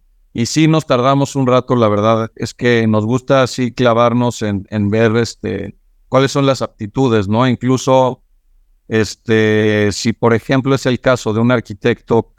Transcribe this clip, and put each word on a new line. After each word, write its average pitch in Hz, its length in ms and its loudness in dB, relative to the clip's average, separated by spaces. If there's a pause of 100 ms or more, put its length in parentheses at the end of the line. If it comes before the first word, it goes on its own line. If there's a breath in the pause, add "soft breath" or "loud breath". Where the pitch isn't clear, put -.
(340)
Y 117 140 -2
sí 156 200 2
nos 156 200 2
tardamos 135 480 0
un 135 100 0
rato, 123 300 0
la 117 120 2
verdad 110 480 0
es - 200 -10
que 117 320 0
nos 107 180 0
gusta 127 380 0
así 123 280 -4
clavarnos 120 720 0
en, 101 300 -4
en 104 180 -2
ver, 110 260 2
este, 101 600 -6 (340)
cuáles 131 220 2
son 143 140 0
las 135 160 0
aptitudes, 110 640 -2
¿no? 113 200 0
Incluso, 127 760 0 (640)
este, 107 1040 0
si 113 200 -4
por 117 220 0
ejemplo 135 420 0
es 127 100 -2
el 127 140 -2
caso 123 340 -2
de 107 60 -2
un 117 120 2
arquitecto, 113 880 -2